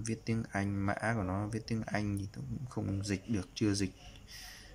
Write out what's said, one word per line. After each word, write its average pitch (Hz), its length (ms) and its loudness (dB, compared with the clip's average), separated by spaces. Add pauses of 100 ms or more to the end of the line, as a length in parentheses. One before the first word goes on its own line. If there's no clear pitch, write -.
viết 113 200 -2
tiếng 113 260 2
Anh, 98 340 2
mã 107 300 2
của 107 80 2
nó 98 240 2
viết 110 200 -2
tiếng 113 180 0
Anh 104 320 2
thì 98 160 -2
tôi - 160 -6
cũng 117 200 -4
không 101 340 0
dịch 101 260 0
được, 101 240 2
chưa 104 200 4
dịch 98 200 2 (800)